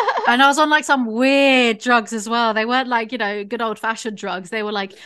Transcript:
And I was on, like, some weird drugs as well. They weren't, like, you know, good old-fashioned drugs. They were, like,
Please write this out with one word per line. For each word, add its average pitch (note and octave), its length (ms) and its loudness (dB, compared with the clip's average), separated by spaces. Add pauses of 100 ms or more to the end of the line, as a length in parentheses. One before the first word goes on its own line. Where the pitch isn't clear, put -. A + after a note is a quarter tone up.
(280)
And B3 160 4
I C#4 40 8
was C#4 120 2
on, D4+ 100 2
like, D4+ 160 2
some C4 220 0
weird B3+ 720 2
drugs A#3 340 0
as A3 160 -6
well. A#3 240 0
They A3 120 0
weren't, B3 220 0
like, A#3 240 -2
you B3+ 60 -4
know, G#3 260 -4
good A3+ 200 -6
old-fashioned A3 520 -4
drugs. F#3 360 -8
They A3 100 -4
were, G#3+ 100 -4
like, G3 220 -6 (120)